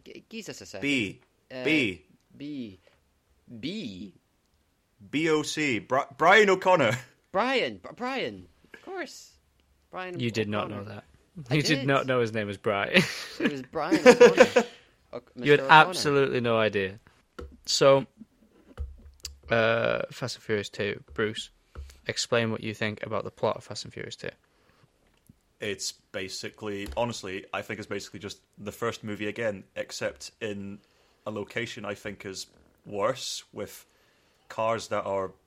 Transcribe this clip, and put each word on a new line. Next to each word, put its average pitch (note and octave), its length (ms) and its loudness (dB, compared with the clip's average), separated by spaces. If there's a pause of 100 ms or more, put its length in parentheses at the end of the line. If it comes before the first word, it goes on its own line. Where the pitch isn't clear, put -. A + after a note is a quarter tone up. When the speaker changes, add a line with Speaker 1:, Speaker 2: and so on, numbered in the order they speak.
Speaker 1:
g-, - 240 -20
give A3 220 -14
us C3 100 -12
a G2 60 -16
second. G2 160 -14
Speaker 2:
B. C3 400 -2 (280)
Speaker 1:
Uh, B2+ 140 -12
Speaker 2:
B. B2+ 400 0 (320)
Speaker 1:
B. B2 460 -12 (800)
B. A2 520 -10 (960)
Speaker 2:
B D#3+ 200 0
O D3+ 140 4
C. C#3+ 360 -2
Bri-, B2 220 0 (160)
Brian G3 320 8
O'Connor. F3+ 480 6 (340)
Speaker 1:
Brian. G3 460 0
Br-, C3 160 -18
Brian. D#3 560 -6 (240)
Of - 80 -20
course. - 540 -12 (540)
Brian F3+ 300 -10
Speaker 3:
You A#2 120 -2
did G#2+ 180 -2
not G#2 200 -2
Speaker 1:
O'Connor. G#2 140 -10
Speaker 3:
know - 0 - (120)
that. - 100 -16 (440)
Speaker 1:
I D#3 60 2
Speaker 3:
You D3 80 4
did D3+ 140 2
Speaker 1:
did. C3+ 100 -4
Speaker 3:
not C3+ 200 2
know B2+ 120 2
his A2 140 0
name G#2+ 140 -4
was G2+ 100 -8
Brian. G#2+ 440 0 (180)
<laughs> - 200 -12
Speaker 1:
It C#4+ 100 0
was C#3 120 -6
Brian - 440 0
O'Connor. A#3+ 600 10 (480)
O-, A#2+ 80 -10 (200)
Speaker 3:
You C#3+ 100 4
had C#3+ 100 6
Speaker 1:
Mister - 20 -4
O'Connor. C3+ 80 6
Speaker 3:
absolutely C#3+ 680 6
no A#2 160 2
idea. G2+ 420 0 (680)
So, C#3 380 6 (1400)
uh, A#2 520 2 (100)
Fast - 240 -8
and - 80 -20
Furious G#2 240 -2
two. G#2+ 340 -6 (120)
Bruce, A2+ 380 -6 (540)
explain A#2 460 0
what A2 100 -6
you A2 120 -6
think G#2+ 320 -6
about A2 180 -4
the - 80 -12
plot - 240 -2
of - 80 -14
Fast - 220 -12
and - 80 -18
Furious - 240 -12
two. - 120 -12 (1300)
Speaker 2:
It's G2+ 340 -6 (180)
basically, G2+ 840 -10
honestly, G#2+ 560 -6
I G2 80 -4
think G#2+ 180 -10
it's G#2 80 -12
basically G2+ 320 -10
just G2 220 -12 (160)
the G2+ 160 -12
first - 280 -6
movie G#2 260 -8
again, G#2 360 -6 (140)
except - 540 -8 (100)
in G2+ 380 -10 (460)
a G#2+ 60 -8
location G#2+ 540 -8
I G2+ 100 -6
think G#2 300 -12
is F#2+ 220 -12 (380)
worse, G#2 580 -4 (100)
with G#2+ 320 -12 (640)
cars A2 400 -4
that G#2 160 -4
are G2 260 -4 (160)